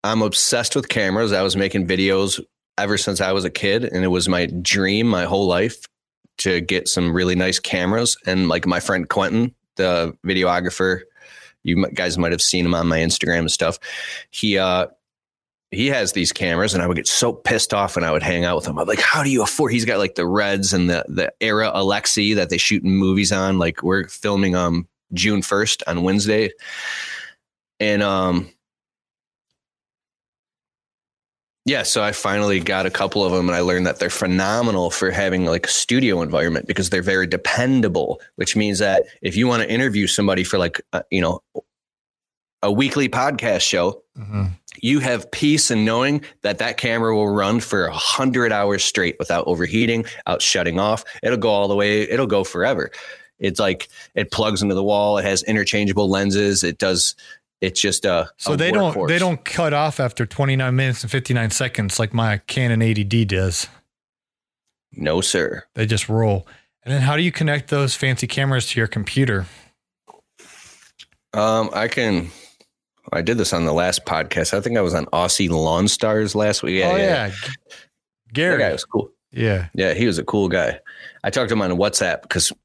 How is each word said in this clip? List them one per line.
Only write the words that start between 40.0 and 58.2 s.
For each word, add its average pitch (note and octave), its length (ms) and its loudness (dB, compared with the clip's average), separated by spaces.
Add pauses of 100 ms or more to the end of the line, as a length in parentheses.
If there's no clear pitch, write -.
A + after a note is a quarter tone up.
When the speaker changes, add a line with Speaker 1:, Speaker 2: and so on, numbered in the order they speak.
Speaker 1:
somebody F#2+ 380 0
for, G2 140 -2
like, F2 240 -2 (100)
uh, F2 80 -2 (100)
you F#2 120 0
know, F2 180 0 (1200)
a G2+ 80 2
weekly C3+ 380 2
podcast A#2+ 540 0
show, F2+ 400 0 (160)
Speaker 2:
Mm-hmm. G2+ 280 -2 (360)
Speaker 1:
you C3+ 160 2
have B2+ 320 -2
peace D3+ 400 2
in A2 160 2
knowing C3 360 0 (200)
that G2+ 160 -2
that A2+ 180 -4
camera A2+ 400 0
will G#2 140 2
run G#2 300 2
for F#2+ 260 -2
a D#2+ 80 -6
hundred B2 580 0
hours G2+ 320 0
straight F2 340 0
without - 280 -2
overheating, A2 580 0 (220)
out - 160 -2
shutting F2 360 0
off. G#2+ 240 0 (200)
It'll A#2 160 0
go A2 100 0
all G2+ 200 2
the G2+ 80 2
way. G#2 260 2
It'll B2 240 0
go G2 180 2
forever. F2+ 460 -2 (480)
It's G2 200 -2
like, F#2+ 300 0 (260)
it G#2 160 -2
plugs G#2+ 300 0
into G2+ 140 0
the F#2+ 100 0
wall. G#2 320 2
It F#2+ 80 0
has G2 200 2
interchangeable G#2 640 0
lenses. G2+ 520 2
It E2 140 -2
does F#2 380 0 (460)
it's F#2 200 -2
just G2 240 -2
a, F2 340 0